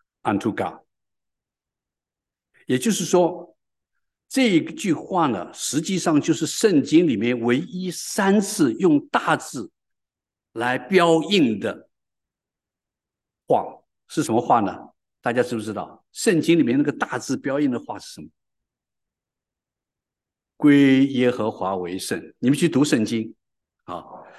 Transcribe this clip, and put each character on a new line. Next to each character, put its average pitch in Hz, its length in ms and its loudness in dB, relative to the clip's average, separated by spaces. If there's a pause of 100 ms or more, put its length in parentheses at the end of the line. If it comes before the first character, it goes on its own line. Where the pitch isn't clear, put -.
(220)
unto 101 320 -2
God”。 90 260 -6 (1900)
也 127 120 0
就 226 120 0
是 185 140 -2
说， 175 520 0 (720)
这 262 220 2
一 160 120 4
句 156 300 -6
话 170 340 -2
呢， 101 260 -4
实 - 280 -6
际 185 180 -4
上 160 220 0
就 160 120 -2
是 151 140 -2
圣 180 360 2
经 165 240 4
里 127 100 0
面 120 240 -2
唯 120 180 2
一 180 320 -8
三 196 500 0
次 156 340 0
用 160 340 2
大 170 280 0
字 - 340 -10 (840)
来 123 260 -4
标 170 460 4
印 151 340 2
的 101 320 -8 (1600)
话。 113 180 2 (420)
是 - 160 -4
什 117 100 -2
么 110 80 2
话 120 200 2
呢？ 92 160 -4 (440)
大 123 120 -4
家 123 100 0
知 123 120 -4
不 110 60 -6
知 107 140 -10
道？ - 380 -14
圣 180 280 0
经 165 180 4
里 156 40 4
面 123 160 2
那 143 60 2
个 147 80 -2
大 - 260 -4
字 135 180 -6
标 135 240 -4
印 147 100 0
的 120 80 -4
话 107 200 -12
是 - 160 -18
什 - 60 -18
么 - 80 -18 (2250)
？“归 139 500 6
耶 123 240 2
和 110 200 -2
华 95 260 -4
为 90 220 -6
圣。” 92 220 -8 (180)
你 - 100 0
们 143 100 2
去 170 100 2
读 135 160 2
圣 127 200 0
经 113 300 -6 (500)
啊， - 200 -14 (340)